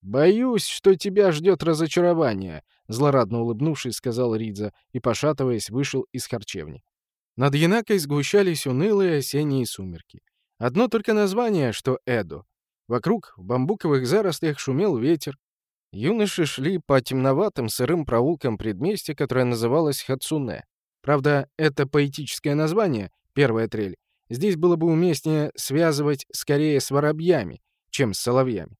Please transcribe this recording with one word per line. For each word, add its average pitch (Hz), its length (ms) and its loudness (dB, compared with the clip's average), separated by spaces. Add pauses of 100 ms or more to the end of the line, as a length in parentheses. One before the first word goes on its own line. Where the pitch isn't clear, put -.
"Боюсь, 185 640 2
что - 300 4
тебя 196 360 2
ждёт 160 300 2
разочарование", 156 1000 0 (260)
злорадно 120 520 2
улыбнувшись, 117 560 -4
сказал 120 380 -2
Ридза 104 380 -6 (200)
и, 123 80 -4
пошатываясь, 127 720 0
вышел 131 420 -4
из 123 140 -10
харчевни. 87 560 -10 (540)
Над 135 180 2
Янакой 196 440 2
сгущались 147 680 2
унылые 175 520 2
осенние 139 480 0
сумерки. 90 540 -12 (380)
Одно 139 300 2
только 220 260 0
название, 202 580 0
что - 320 -4
Эдо. 90 400 -4 (420)
Вокруг 165 500 -2
в 90 80 -20
бамбуковых 131 600 0
зарослях 165 520 0
шумел 143 400 0
ветер. 143 400 0 (520)
Юноши 185 540 -2
шли 151 340 -2
по 139 220 2
темноватым 135 680 0
сырым 147 360 -2
проулкам 123 540 0
предместья, 131 560 -4
которое 127 300 0
называлось 123 580 0
Хацуне. 135 640 -4 (360)
Правда, 143 560 2
это 147 300 0
поэтическое 143 680 -2
название, 156 560 0 (220)
первая 113 360 2
трель, 104 280 -4 (320)
здесь 165 280 -2
было 170 200 2
бы 165 100 0
уместнее 156 720 0
связывать 147 760 0
скорее 147 480 0
с - 100 -8
воробьями, 147 720 0 (280)
чем 120 220 0
с - 80 -6
соловьями. 120 600 0